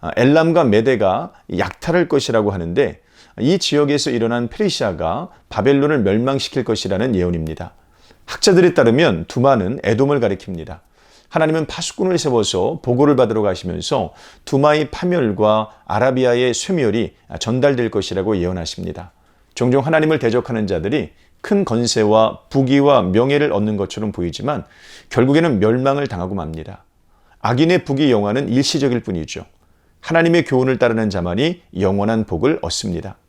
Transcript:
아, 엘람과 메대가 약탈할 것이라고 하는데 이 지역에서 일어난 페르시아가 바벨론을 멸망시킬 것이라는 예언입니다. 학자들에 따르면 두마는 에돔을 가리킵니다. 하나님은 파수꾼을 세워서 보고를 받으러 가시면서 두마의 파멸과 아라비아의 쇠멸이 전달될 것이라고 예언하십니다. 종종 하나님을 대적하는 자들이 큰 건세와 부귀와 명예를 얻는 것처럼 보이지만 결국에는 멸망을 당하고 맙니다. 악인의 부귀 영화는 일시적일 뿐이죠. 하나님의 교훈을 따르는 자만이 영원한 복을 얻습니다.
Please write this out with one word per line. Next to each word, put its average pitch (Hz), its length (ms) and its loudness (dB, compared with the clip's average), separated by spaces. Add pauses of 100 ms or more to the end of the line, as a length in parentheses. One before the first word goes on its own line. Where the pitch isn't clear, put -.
아, 87 160 -8
엘람과 160 480 4
메대가 113 640 2 (260)
약탈할 165 520 -2
것이라고 113 420 0
하는데 90 500 -2 (380)
이 156 200 2
지역에서 147 520 0
일어난 117 380 -2
페르시아가 110 800 -4 (180)
바벨론을 139 520 2
멸망시킬 120 680 0
것이라는 104 500 -2
예언입니다. 85 580 -4 (520)
학자들에 180 480 4
따르면 120 560 2
두마는 123 540 0
에돔을 135 360 0
가리킵니다. 92 640 -6 (480)
하나님은 160 380 0
파수꾼을 185 500 -4
세워서 117 640 0
보고를 135 340 2
받으러 110 260 2
가시면서 90 720 -4 (300)
두마의 151 480 2
파멸과 107 760 0 (160)
아라비아의 123 680 0
쇠멸이 117 600 -2 (260)
전달될 123 500 0
것이라고 98 480 -2
예언하십니다. 87 760 -6 (420)
종종 123 300 2
하나님을 156 340 2
대적하는 117 480 -2
자들이 95 440 -4 (300)
큰 202 240 0
건세와 110 840 2
부귀와 135 520 4
명예를 131 500 2
얻는 107 240 -2
것처럼 101 380 -6
보이지만 90 500 -6 (460)
결국에는 139 500 2
멸망을 131 480 0
당하고 92 260 -6
맙니다. 80 520 -10 (560)
악인의 160 420 2
부귀 143 260 0
영화는 110 380 0
일시적일 127 540 0
뿐이죠. 80 440 -8 (540)
하나님의 165 460 2
교훈을 131 320 2
따르는 113 320 2
자만이 98 520 -4 (160)
영원한 101 460 0
복을 101 380 -2
얻습니다. 87 560 -8 (120)